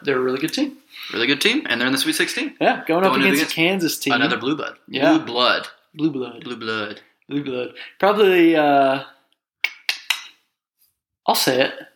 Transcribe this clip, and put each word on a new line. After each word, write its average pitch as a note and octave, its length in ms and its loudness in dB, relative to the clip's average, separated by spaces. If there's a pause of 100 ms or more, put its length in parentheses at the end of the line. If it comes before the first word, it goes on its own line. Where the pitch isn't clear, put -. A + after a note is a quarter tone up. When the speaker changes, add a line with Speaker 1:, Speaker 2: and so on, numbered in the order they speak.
Speaker 1:
they're C3+ 140 -2
a B2+ 40 0
really B2+ 180 -2
good D#3+ 140 -4
team. C4+ 240 -4 (340)
Speaker 2:
Really A2+ 140 0
good C#3 160 2
team, B3 260 0
and A#2+ 140 0
they're B2 60 0
in C3 40 0
the C3+ 80 0
Sweet D#3 140 -2
sixteen. A#3 480 -4
Speaker 1:
Yeah, G#3 260 0
going E3+ 160 2
up F#3 100 4
Speaker 2:
Going - 100 0
up - 20 4
Speaker 1:
against - 160 4
Speaker 2:
against D3+ 120 -4
Speaker 1:
a - 20 -10
Kansas E3+ 420 0
team. C3 160 -2
Speaker 2:
another C#3+ 240 0
blue B2+ 180 -4
blood. - 220 -8 (100)
Speaker 1:
Yeah. C3+ 300 2
Speaker 2:
Blue C3 80 -4
blood. A#2 420 0 (280)
Speaker 1:
Blue D3+ 160 -2
blood. A#2+ 320 -8
Speaker 2:
Blue A#2+ 140 -10
blood. A2 440 -8 (260)
Speaker 1:
Blue C#3+ 160 -6
blood. B2 300 -8 (240)
Probably, F#3 580 4
uh, C#3 480 4 (2250)
I'll G#3 80 2
say C3 260 2
it. - 120 0 (220)